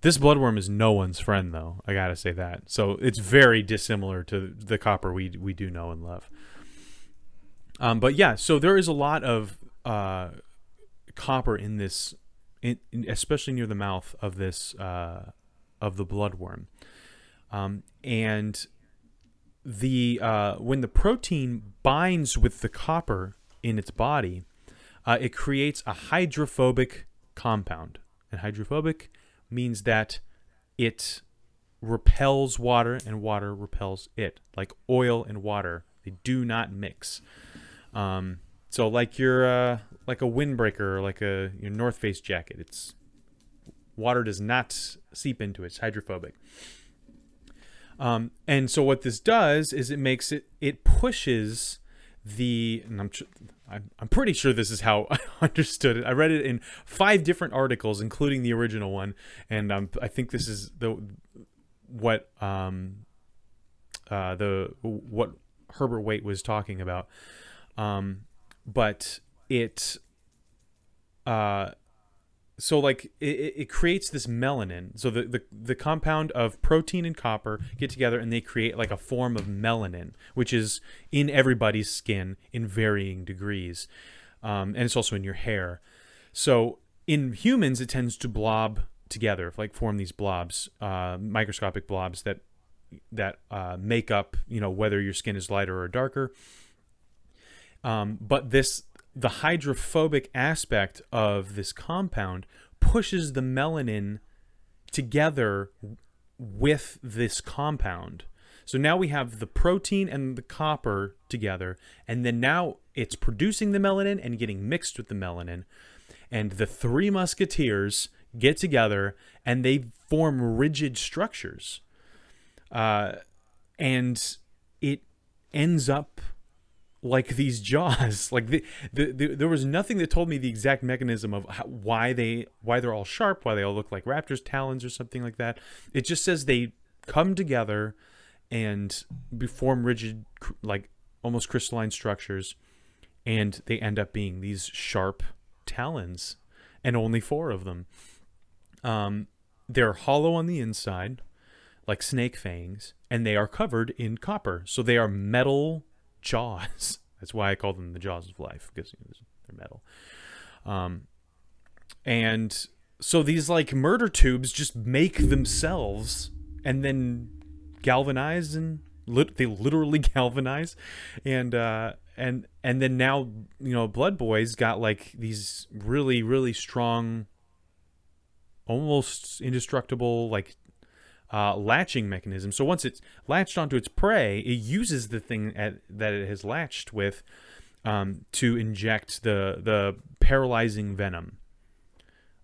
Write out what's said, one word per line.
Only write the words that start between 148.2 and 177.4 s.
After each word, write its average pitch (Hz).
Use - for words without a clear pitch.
Um, 104
they're 117
hollow 151
on 165
the 175
inside, 107
like 104
snake 123
fangs, 90
and 117
they 107
are 104
covered 120
in 113
copper. 101
So -
they 120
are 117
metal 131
jaws. -
<laughs> -
That's 95
why 101
I -
call 98
them 90
the 87
jaws 87
of 92
life, -
'cause, -
you -
know, -
they're 104
metal. -
Um, 90
and 110
so 170
these, 151
like, 165
murder 180
tubes 127
just -
make 127
themselves 143
and 135
then 123
galvanize 139
and 160
lit-, 123
they 127
literally 143
<laughs> -
galvanize. 135
And, 131
uh, 113
and, 127
and 127
then 131
now, 131
you 131
know, 117
Blood 143
Boy's 113
got, 113
like, 107
these 110
really, 120
really 123
strong, 117